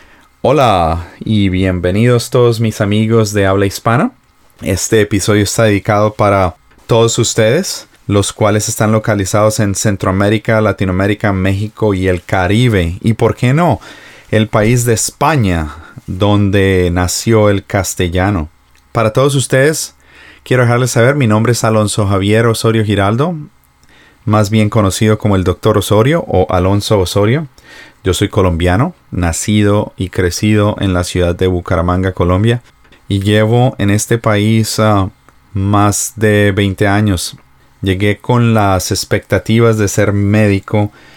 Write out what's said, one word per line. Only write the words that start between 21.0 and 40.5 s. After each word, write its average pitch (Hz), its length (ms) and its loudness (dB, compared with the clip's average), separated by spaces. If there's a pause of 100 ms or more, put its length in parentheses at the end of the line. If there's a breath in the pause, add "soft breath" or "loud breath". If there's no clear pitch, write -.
mi 135 120 0
nombre 110 260 2
es - 100 -4
Alonso 107 440 0
Javier 104 400 2
Osorio 113 360 0
Giraldo, 107 520 0 (880 soft breath)
más 107 240 2
bien 107 200 0
conocido 107 500 0
como 101 160 0
el 92 80 0
Doctor 101 340 0
Osorio 113 500 0
o - 260 0
Alonso 98 460 0
Osorio. 110 480 0 (560 loud breath)
Yo 92 100 0
soy 98 160 -2
colombiano, 90 640 0 (180)
nacido 101 840 0
y 95 140 -6
crecido 104 720 0
en 95 140 -2
la 90 100 0
ciudad 87 320 -2
de 92 120 0
Bucaramanga, 90 640 -2
Colombia, 101 480 0 (460 soft breath)
y 101 120 -2
llevo 110 580 2
en 101 120 0
este 107 280 0
país, 107 640 0
ah, 104 320 0 (420)
más 101 640 0
de 104 360 2
veinte 101 360 -2
años. 101 500 -2 (440)
Llegué 98 360 0
con 120 360 0
las 98 380 0
expectativas 110 840 0
de 104 100 0
ser 104 260 0
médico 104 800 0 (260 loud breath)